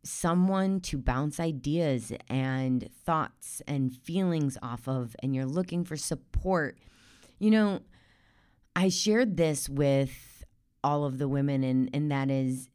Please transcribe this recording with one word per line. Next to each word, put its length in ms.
someone 760
to 160
bounce 420
ideas 720
and 600
thoughts 640
and 280
feelings 680
off 280
of, 340
and 100
you're 120
looking 400
for 100
support, 800
you 100
know, 300
I 140
shared 480
this 320
with 760
all 220
of 140
the 80
women, 360
and, 300
and 180
that 200
is 440